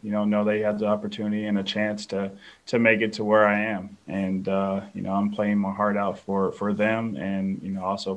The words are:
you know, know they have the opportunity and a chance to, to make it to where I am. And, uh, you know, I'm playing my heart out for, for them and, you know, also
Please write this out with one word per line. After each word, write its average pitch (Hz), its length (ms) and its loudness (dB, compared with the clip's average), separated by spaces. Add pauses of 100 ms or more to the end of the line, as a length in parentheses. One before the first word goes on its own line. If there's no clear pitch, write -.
you 104 100 -6
know, 104 140 0
know 104 180 2
they 107 180 2
have 104 180 0
the 107 80 0
opportunity 107 580 -2
and 101 140 0
a 95 40 -2
chance 107 440 -2
to, 98 240 -4 (340)
to 120 140 0
make 113 220 6
it 110 120 0
to 110 100 -6
where 107 220 6
I 104 140 4
am. 101 380 -4 (100)
And, 95 400 -2
uh, 98 340 0 (120)
you 95 80 -8
know, 95 120 -4
I'm 104 180 0
playing 104 280 2
my 98 140 0
heart 104 220 0
out 101 220 -2
for, 98 340 -2
for 101 220 -2
them 110 440 0
and, 95 440 -4
you 98 100 -6
know, 95 120 -6
also 95 340 -2